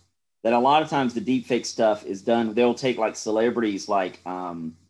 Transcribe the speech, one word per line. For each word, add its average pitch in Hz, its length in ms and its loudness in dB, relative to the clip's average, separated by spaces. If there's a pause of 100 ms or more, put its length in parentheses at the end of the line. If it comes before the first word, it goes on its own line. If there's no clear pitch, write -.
(440)
that 113 100 2
a 120 60 4
lot 143 220 4
of 151 80 -4
times 135 240 0
the 117 80 -4
deepfake 123 440 -2
stuff 110 400 0
is 95 180 -8
done, 117 300 0
they'll 120 200 4
take, 123 240 -2
like, 110 180 -2
celebrities 110 720 0
like, 95 360 -2
um, 87 500 -8 (140)